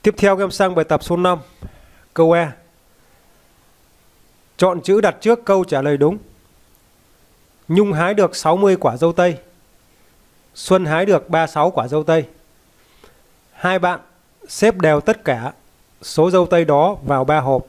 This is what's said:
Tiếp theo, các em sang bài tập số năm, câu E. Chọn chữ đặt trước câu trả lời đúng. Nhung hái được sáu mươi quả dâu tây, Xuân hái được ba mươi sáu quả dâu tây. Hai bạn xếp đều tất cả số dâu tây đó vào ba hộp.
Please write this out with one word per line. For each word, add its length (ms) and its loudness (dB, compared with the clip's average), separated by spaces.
Tiếp 160 0
theo, 200 2
các 60 -2
em 80 -4
sang 240 -2
bài 100 0
tập 180 -2
số 140 -4
năm, 220 0
câu 180 4
E. 200 0
Chọn 240 0
chữ 200 2
đặt 200 0
trước 240 0
câu 180 2
trả 180 -2
lời 160 0
đúng. 200 2
Nhung 260 0
hái 200 -2
được 220 0
sáu 220 0
mươi 220 2
quả 180 -2
dâu 160 0
tây, 240 0
Xuân 300 -2
hái 200 -2
được 240 0
ba 120 0
mươi 60 0
sáu 240 0
quả 160 -4
dâu 160 -4
tây. 240 0
Hai 280 -4
bạn 200 -2
xếp 300 0
đều 240 2
tất 240 -2
cả 280 -4
số 300 0
dâu 140 4
tây 200 2
đó 280 2
vào 300 -2
ba 160 0
hộp. 300 -2